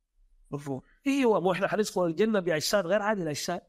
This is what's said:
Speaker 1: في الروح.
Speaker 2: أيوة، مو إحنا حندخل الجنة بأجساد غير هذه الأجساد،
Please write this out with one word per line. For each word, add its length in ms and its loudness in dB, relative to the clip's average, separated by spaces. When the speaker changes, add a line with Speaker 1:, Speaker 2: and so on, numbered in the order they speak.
Speaker 1:
في 60 -8
الروح. 280 -8
Speaker 2:
أيوة، 340 4
مو 120 2
إحنا 160 0
حندخل 380 0
الجنة 340 2
بأجساد 460 0
غير 160 2
هذه 200 -2
الأجساد، 460 -4